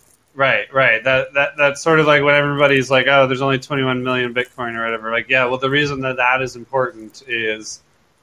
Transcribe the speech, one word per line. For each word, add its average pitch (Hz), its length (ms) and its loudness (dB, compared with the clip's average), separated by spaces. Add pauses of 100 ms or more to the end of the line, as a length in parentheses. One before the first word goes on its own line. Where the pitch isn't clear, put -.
(340)
right, 127 400 0
right. 120 280 2
That, 131 300 0
that, 143 240 -2
that's 143 240 0
sort 160 200 2
of 151 60 4
like 147 160 4
when 143 120 4
everybody's 143 560 2
like, 127 160 2
"Oh, 139 200 4
there's 131 140 -2
only 135 180 0
twenty-one 131 460 -4
million 127 300 -2
Bitcoin," 123 420 -6
or 117 80 -6
whatever. 113 260 -6
Like, 117 200 -4
yeah, 131 160 2
well, 127 100 -2
the 131 140 -2
reason 143 320 -2
that 131 160 -4
that 127 240 0
is 123 140 -8
important 117 680 -6
is, 110 540 -6 (420)